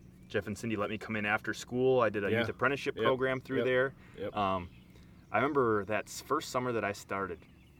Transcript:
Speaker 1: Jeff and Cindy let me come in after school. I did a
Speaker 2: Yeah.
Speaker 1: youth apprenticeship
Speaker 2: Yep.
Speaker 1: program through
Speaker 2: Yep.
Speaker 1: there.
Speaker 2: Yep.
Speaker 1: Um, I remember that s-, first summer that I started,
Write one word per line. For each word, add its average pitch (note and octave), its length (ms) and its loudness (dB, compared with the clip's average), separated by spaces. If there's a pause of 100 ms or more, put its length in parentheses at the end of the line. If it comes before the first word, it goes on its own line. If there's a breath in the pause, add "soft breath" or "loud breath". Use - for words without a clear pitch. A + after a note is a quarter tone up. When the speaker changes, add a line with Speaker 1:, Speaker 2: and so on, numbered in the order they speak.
(300)
Speaker 1:
Jeff G#2 180 0
and G#2 100 -4
Cindy A2+ 200 -4
let G2 140 0
me A2 80 -4
come A2 180 -6
in G#2 80 -2
after G#2+ 300 0
school. B2+ 460 2
I A2 80 6
did G2+ 140 -2
a F#2+ 80 2
Speaker 2:
Yeah. A2+ 80 2
Speaker 1:
youth A2+ 100 0
apprenticeship C3+ 460 0
Speaker 2:
Yep. G#2 80 -2
Speaker 1:
program C3 380 2
through C3 160 -4
Speaker 2:
Yep. A#2+ 80 2
Speaker 1:
there. C3 280 2 (260 loud breath)
Speaker 2:
Yep. G#2 180 -6
Speaker 1:
Um, F#2+ 320 0 (640 loud breath)
I G#2 60 2
remember A#2+ 480 2
that G#2 200 -2
s-, - 160 -12
first - 300 -2
summer B2 200 -2
that A2 140 0
I G2+ 80 0
started, F#2+ 460 -6 (400)